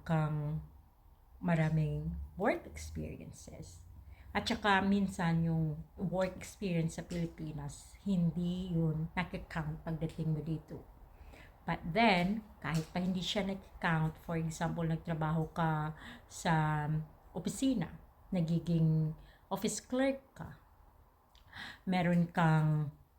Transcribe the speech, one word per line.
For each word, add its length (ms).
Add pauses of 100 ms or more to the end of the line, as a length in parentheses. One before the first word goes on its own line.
kang 560 (800)
maraming 720 (240)
work 320
experiences? 1120 (480)
At 160
saka 400
minsan 560
yung 400 (160)
work 400
experience 640
sa 40
Pilipinas, 1000
hindi 680
yun 440
nakikount 640
pagdating 480
mo 160
dito. 320 (880)
But 160
then, 640 (160)
kahit 320
pa 80
hindi 240
siya 240
nakikount, 640 (120)
for 120
example, 480
nagtrabaho 720
ka 360 (360)
sa 560 (480)
opisina, 560 (400)
nagiging 840 (360)
office 320
clerk 400 (160)
ka, 160 (1300)
meron 440
kang 640 (260)